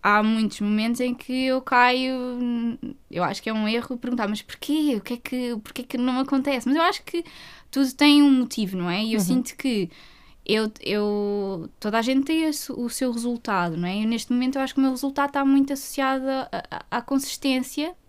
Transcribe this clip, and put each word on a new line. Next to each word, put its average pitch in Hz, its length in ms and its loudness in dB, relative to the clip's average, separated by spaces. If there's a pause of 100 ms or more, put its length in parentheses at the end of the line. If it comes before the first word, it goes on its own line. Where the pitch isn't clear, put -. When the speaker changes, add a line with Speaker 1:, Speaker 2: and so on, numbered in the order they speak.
Speaker 1:
há 208 180 6
muitos 220 400 0
momentos 214 400 0
em 247 140 0
que 254 320 -4
eu 262 140 2
caio, 254 520 4 (260)
n-, 233 380 -2 (320)
eu 175 140 -2
acho 196 180 -2
que - 80 -4
é 220 40 -2
um 214 140 0
erro 233 300 -2
perguntar, 240 300 -2
"Mas 214 160 -4
porquê? 302 540 0
O 202 40 -4
que - 120 -8
é 240 40 -6
que, 240 460 -4
porquê - 200 -12
que 247 140 -6
não 254 220 0
acontece?" 269 480 0
Mas 277 80 2
eu 330 80 2
acho 381 200 0
que 339 200 -6 (480)
tudo 262 220 2
tem 294 280 8
um 285 80 8
motivo, 220 480 2
não 175 120 -2
é? 190 140 0
E 220 100 -2
eu 214 60 2
Speaker 2:
Uhum. 185 60 2
Speaker 1:
sinto 247 320 0
que 208 320 0 (560)
eu, 214 260 2 (100)
eu, 202 880 -2 (100)
toda 214 180 -2
a 226 60 2
gente 262 220 2
tem 320 180 0
esse, 302 280 -4
o 240 180 -6
seu 254 220 -2
resultado, 233 680 -2
não 175 100 -2
é? 190 100 -4
E 214 80 0
neste 226 260 -2
momento 254 260 0
eu 269 60 -2
acho 262 120 -4
que 277 40 2
o 269 40 4
meu 269 80 4
resultado 277 380 -2
está 277 160 -2
muito 277 280 4
associado 269 540 -2
a, 269 220 -4 (220)
a, - 260 -8
à 247 40 -4
consistência 269 920 -2 (160)